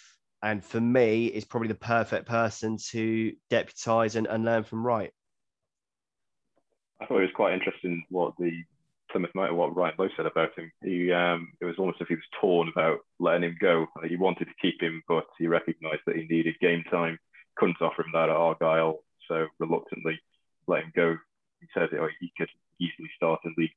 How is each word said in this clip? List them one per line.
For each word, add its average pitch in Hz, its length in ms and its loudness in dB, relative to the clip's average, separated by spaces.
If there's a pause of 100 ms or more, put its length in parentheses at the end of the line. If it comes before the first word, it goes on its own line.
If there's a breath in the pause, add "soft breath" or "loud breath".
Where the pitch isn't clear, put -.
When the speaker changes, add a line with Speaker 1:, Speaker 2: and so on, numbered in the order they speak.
(400 loud breath)
Speaker 1:
And 104 240 -2
for - 160 -2
me, 117 460 4
is 107 180 -4
probably 113 240 -4
the 110 60 -2
perfect 113 520 0
person 113 500 -2 (140)
to 113 420 -2 (180)
deputise 113 640 2
and, 113 140 0
and 113 160 -2
learn 113 180 2
from 113 240 -6
Wright. 113 240 0 (1900)
Speaker 2:
I - 60 -14
thought 110 120 0
it 98 40 4
was 92 120 2
quite 95 200 2
interesting 90 540 -4
what 90 300 -2
the 87 140 -2 (580)
Plymouth 87 240 -2
Motor, 92 200 0
what 85 220 0
Ryan 87 220 0
Lowe 95 180 2
said 80 100 -2
about 80 300 0
him. 82 140 -12 (120)
He, 90 300 0
um, 87 480 0
it - 60 -6
was 87 120 -4
almost 92 220 -2
as 87 40 -6
if - 40 -12
he 85 60 0
was 80 100 -6 (160)
torn 85 280 4
about 82 300 2 (200)
letting 85 240 2
him 85 180 -2
go. 85 260 4 (220)
He 85 80 -4
wanted 90 300 0
to - 160 -16
keep 87 180 0
him, 82 280 -4
but 82 180 2 (120)
he 85 80 -2
recognised 80 600 -2
that 82 100 0
he 80 140 -6
needed 82 300 2
game 85 300 2
time. 82 280 0 (380 loud breath)
Couldn't 92 260 2
offer 82 200 0
him 80 100 -8
that 80 160 4
at 80 80 2
Argyle, 80 640 2 (280)
so 80 180 0 (120)
reluctantly 80 600 -4 (480)
let 87 180 2
him 82 120 -16
go. 82 200 4 (440)
He 85 140 -20
said, 85 240 0
"Oh, 80 100 0 (120)
he 87 180 -10
could 82 100 -4 (320)
easily 82 360 -6
start 80 280 2
in 82 120 -8
League 82 200 0